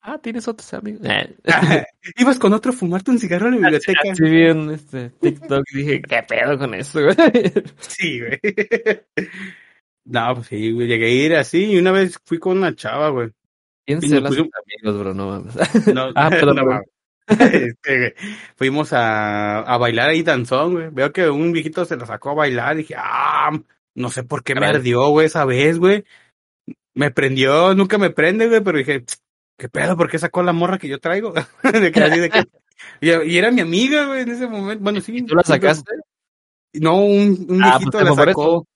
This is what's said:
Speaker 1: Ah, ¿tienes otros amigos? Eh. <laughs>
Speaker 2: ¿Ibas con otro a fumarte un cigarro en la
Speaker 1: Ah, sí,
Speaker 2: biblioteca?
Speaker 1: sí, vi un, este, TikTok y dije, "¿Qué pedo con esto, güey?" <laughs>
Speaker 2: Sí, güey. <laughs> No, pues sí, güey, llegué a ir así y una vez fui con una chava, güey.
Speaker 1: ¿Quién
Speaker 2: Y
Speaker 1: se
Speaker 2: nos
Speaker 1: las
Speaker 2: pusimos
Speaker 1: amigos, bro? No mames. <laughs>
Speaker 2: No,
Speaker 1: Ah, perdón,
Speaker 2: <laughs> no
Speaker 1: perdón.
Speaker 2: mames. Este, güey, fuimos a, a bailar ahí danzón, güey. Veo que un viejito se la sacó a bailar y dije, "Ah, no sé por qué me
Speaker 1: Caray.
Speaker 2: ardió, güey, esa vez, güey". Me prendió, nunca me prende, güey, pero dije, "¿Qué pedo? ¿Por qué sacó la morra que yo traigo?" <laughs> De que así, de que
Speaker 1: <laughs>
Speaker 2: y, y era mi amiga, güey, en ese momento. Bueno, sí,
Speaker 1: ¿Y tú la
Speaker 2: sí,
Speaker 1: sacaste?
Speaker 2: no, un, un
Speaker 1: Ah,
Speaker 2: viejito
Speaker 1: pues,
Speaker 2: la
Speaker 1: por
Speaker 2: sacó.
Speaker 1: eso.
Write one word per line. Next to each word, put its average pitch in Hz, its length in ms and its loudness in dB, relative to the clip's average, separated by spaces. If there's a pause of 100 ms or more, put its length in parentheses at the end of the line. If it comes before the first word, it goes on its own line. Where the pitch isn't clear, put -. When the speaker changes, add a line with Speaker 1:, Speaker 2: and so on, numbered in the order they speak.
Speaker 1:
Ah, 254 160 -14
¿tienes 233 300 -8
otros 226 260 -12
amigos? 208 320 -12
Eh. - 380 -4
<laughs> 165 420 2 (320)
Speaker 2:
¿Ibas 254 220 4
con 202 140 4
otro 220 180 -2
a 247 40 -2
fumarte 190 360 -4
un 240 80 2
cigarro 196 300 -2
en 247 120 0
la - 60 4
Speaker 1:
Ah, 170 120 4
sí, 190 140 -2
Speaker 2:
biblioteca? 151 220 -2
Speaker 1:
sí, 160 80 2
vi 160 260 6
un, 156 220 0
este, 135 380 -12 (120)
TikTok 143 500 -2
y 135 60 -8
dije, 139 240 -2
"¿Qué 117 260 -2
pedo 120 300 0
con 127 160 -6
esto, 135 300 -4
güey?" 170 120 4
<laughs> 240 640 2
Speaker 2:
Sí, 151 420 -8
güey. 120 200 -8
<laughs> 214 640 -4 (1000)
No, 120 280 -2
pues 120 140 -10
sí, 110 240 -4
güey, 120 160 -2
llegué 113 180 0
a 113 40 2 (180)
ir 160 80 2
así 175 380 0
y 190 40 4
una 180 140 4
vez 190 340 0
fui 165 140 -4
con 185 180 -2
una 180 180 0
chava, 139 340 -4
güey. 123 200 -4 (560)
Speaker 1:
¿Quién 147 180 -2
Speaker 2:
Y 143 40 -2
Speaker 1:
se 147 80 4
Speaker 2:
nos 135 80 2
Speaker 1:
las 139 80 -4
Speaker 2:
pusimos 160 200 -2 (140)
Speaker 1:
amigos, 104 340 -6
bro? 95 140 -6
No 98 140 -6
mames. 98 280 -10
<laughs> - 400 2
Speaker 2:
No, 131 100 -2 (100)
Speaker 1:
Ah, 139 160 4
perdón, 147 240 4
Speaker 2:
<laughs> - 0 -
no 139 80 0
Speaker 1:
perdón. 131 40 2
Speaker 2:
mames. 110 200 -2 (680)
Este, 131 460 0
güey, 120 140 -2 (440)
fuimos 139 360 -2
a, 107 680 0
a 123 180 -2
bailar 120 320 0
ahí 160 140 2
danzón, 143 500 0
güey. 165 180 -6
Veo 139 220 -2
que 180 160 2
un 156 240 0
viejito 160 320 -4
se 170 100 -6
la 123 100 -12
sacó 113 260 -10
a - 20 -4
bailar 135 400 -2
y 160 60 -4
dije, 156 180 -12
"Ah, 143 540 -2 (440)
no 123 140 -6
sé 127 140 -10
por 135 200 -8
qué 139 120 -6
me - 60 -2
Speaker 1:
Caray. - 160 0
Speaker 2:
ardió, 123 320 0
güey, 156 180 4
esa 156 180 0
vez, 139 320 2
güey". 196 260 2 (920)
Me 143 160 0
prendió, 139 640 2
nunca 196 240 2
me 190 100 2
prende, 185 400 2
güey, 226 120 4
pero 175 180 0
dije, 135 260 -4 (520)
"¿Qué 120 120 -14
pedo? 175 260 -2
¿Por 165 140 0
qué 165 100 -4
sacó 175 240 -4
la 180 80 0
morra 175 280 0
que 147 100 -12
yo 135 100 -8
traigo?" 196 340 -4
<laughs> - 300 -8
De 214 280 2
que 160 120 4
así, 156 160 4
de 170 120 0
que 214 120 2 (300)
Speaker 1:
<laughs> - 280 -18
Speaker 2:
y, 160 100 2 (220)
y 170 40 4
era 208 140 4
mi 247 100 2
amiga, 254 460 0
güey, 262 160 -4
en 233 80 -6
ese 247 160 -6
momento. 208 360 -8
Bueno, 208 160 -2
sí, 220 160 -10
Speaker 1:
¿Y 247 100 -6
tú 160 100 -2
la 175 80 4
Speaker 2:
sí, 165 100 2
Speaker 1:
sacaste? 143 380 0 (840)
Speaker 2:
no, 160 240 2
un, 202 500 2
un 185 160 2
Speaker 1:
Ah, 127 140 6
Speaker 2:
viejito - 140 -2
Speaker 1:
pues, 208 120 2
Speaker 2:
la 180 60 4
Speaker 1:
por 147 160 4
Speaker 2:
sacó. 160 160 2
Speaker 1:
eso. 165 340 0